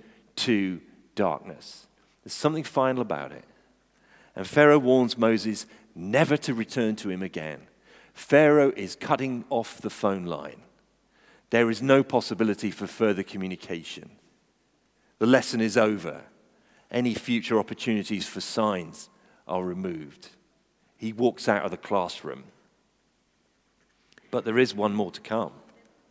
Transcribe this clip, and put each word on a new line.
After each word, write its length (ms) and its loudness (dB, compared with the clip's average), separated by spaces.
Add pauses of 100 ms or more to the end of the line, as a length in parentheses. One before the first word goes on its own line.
(360)
to 440 0 (340)
darkness. 720 -4 (380)
There's 80 -12
something 320 0
final 380 0
about 300 -6
it. 120 -18 (880)
And 120 -8
Pharaoh 320 8
warns 400 4
Moses 480 0 (280)
never 440 2
to 160 -6
return 420 -2
to 140 -6
him 120 -4
again. 440 -10 (480)
Pharaoh 600 6
is 220 -8
cutting 540 -4
off 320 -4
the 80 -4
phone 340 -2
line. 380 -10 (880)
There 200 4
is 120 -4
no 200 6
possibility 680 0
for 160 -8
further 360 0
communication. 880 -10 (1080)
The 80 0
lesson 340 2
is 160 0
over. 460 0 (680)
Any 240 -2
future 440 0
opportunities 680 -2
for 160 -10
signs 680 -4 (400)
are 160 -4
removed. 640 -10 (680)
He 160 -8
walks 340 0
out 160 2
of 60 -4
the 80 -8
classroom. 640 -4 (1900)
But 140 -4
there 140 -2
is 160 4
one 180 0
more 180 -2
to 120 -16
come. 300 -4 (580)